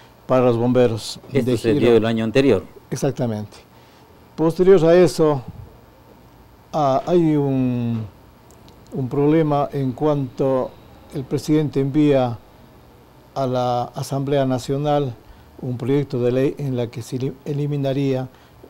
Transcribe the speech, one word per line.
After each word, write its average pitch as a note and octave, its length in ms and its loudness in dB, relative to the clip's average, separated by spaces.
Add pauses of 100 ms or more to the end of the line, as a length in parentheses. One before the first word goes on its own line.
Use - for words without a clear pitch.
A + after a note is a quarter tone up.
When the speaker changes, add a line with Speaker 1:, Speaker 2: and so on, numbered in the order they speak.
(260)
Speaker 1:
para B2+ 200 4
los A#2+ 100 2
bomberos A#2+ 640 0 (100)
Speaker 2:
Esto B2+ 200 0
Speaker 1:
de A#2 80 0
Speaker 2:
se A2+ 140 0
dio G2+ 80 2
Speaker 1:
Girón. A#2 160 6
Speaker 2:
el G#2+ 100 2
año A2+ 180 -2
anterior. A2+ 400 2 (260)
Speaker 1:
Exactamente. A#2 760 -6 (680)
Posterior E3 500 4
a E3+ 80 6
eso, D#3 480 4 (1300)
ah, C#3 320 0
hay D#3+ 320 2
un, B2 720 -2 (880)
un C3 140 -6
problema D3 600 2
en C3+ 220 -4
cuanto C3+ 760 -2 (420)
el C#3 120 -8
presidente D3+ 560 -2
envía C3+ 580 2 (960)
a C#3 120 -2
la B2 360 -2
Asamblea C#3 640 -2
Nacional C#3 680 -2 (460)
un B2 160 -8
proyecto C3+ 460 -2
de B2 100 0
ley C3+ 240 0
en C#3 180 -6
la A#2+ 120 -2
que A#2 160 -12
se - 140 -10
eli-, C3 180 -6 (100)
eliminaría C#3 840 -2 (420)